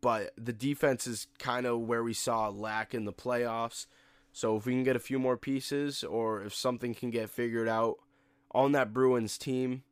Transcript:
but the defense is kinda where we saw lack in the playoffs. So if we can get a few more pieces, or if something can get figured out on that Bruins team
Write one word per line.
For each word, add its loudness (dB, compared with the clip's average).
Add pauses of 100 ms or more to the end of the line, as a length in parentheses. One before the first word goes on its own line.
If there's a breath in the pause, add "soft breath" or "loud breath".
but 2
the -6
defense 0
is -8 (100)
kinda 0
where 0
we -2
saw 0
lack -6
in -4
the -4
playoffs. -2 (480 soft breath)
So 2
if -4
we 0
can 2
get 4
a 0
few -4
more 2
pieces, -4
or -2
if -10
something -2
can -6
get -2
figured 0
out 2 (520 soft breath)
on 6
that 2
Bruins 4
team -2